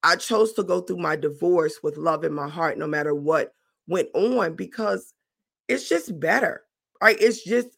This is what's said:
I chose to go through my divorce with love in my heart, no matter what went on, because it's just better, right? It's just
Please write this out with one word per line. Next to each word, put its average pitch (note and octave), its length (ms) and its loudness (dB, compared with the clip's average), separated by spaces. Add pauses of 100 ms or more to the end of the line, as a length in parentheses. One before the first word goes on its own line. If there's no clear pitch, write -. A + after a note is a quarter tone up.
I E3+ 120 6
chose A3 360 2
to G#3 100 -2
go F3+ 180 0
through F3+ 180 -8
my D#3 180 -2
divorce D#3 640 0
with D3+ 140 -4
love D#3 260 0
in D#3 100 -2
my D3 160 -6
heart, D#3 300 -2
no D#3 80 -6
matter D3 280 -2
what D3 400 0 (340)
went F3 260 0
on, G3+ 400 2
because G3 600 -6 (540)
it's - 200 -2
just D#4+ 320 -2
better, G3+ 420 0 (400)
right? A3 160 6
It's A3 240 4
just A#3+ 360 -2